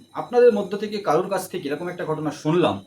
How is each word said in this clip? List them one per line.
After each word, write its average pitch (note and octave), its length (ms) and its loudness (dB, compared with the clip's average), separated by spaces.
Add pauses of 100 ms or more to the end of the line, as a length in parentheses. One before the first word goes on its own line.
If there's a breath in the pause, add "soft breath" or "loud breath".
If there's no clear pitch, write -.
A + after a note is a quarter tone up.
(140)
আপনাদের A#3+ 400 6
মধ্য G3+ 240 -2
থেকে G#3 200 -6
কারোর F#3 320 0
কাছ F#3+ 200 -4
থেকে D3+ 200 -6
এরকম D#3+ 180 -6
একটা F3+ 180 -8
ঘটনা D3+ 260 -4
শুনলাম D3 560 0